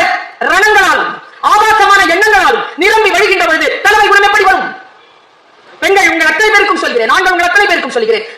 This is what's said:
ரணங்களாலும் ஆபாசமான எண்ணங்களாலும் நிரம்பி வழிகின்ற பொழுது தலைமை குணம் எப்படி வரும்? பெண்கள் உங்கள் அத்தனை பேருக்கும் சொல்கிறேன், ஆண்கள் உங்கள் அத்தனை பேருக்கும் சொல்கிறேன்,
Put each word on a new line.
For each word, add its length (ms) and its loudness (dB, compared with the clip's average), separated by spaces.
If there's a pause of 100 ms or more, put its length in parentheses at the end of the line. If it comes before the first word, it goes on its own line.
(520)
ரணங்களாலும் 580 0 (420)
ஆபாசமான 480 2 (140)
எண்ணங்களாலும் 500 0 (180)
நிரம்பி 340 2
வழிகின்ற 320 0
பொழுது 180 0 (200)
தலைமை 220 2
குணம் 200 2
எப்படி 220 2
வரும்? 200 -2 (1120)
பெண்கள் 300 2
உங்கள் 180 0
அத்தனை 240 0
பேருக்கும் 300 0
சொல்கிறேன், 300 -2
ஆண்கள் 200 0
உங்கள் 140 -2
அத்தனை 220 0
பேருக்கும் 260 -4
சொல்கிறேன், 280 -2 (140)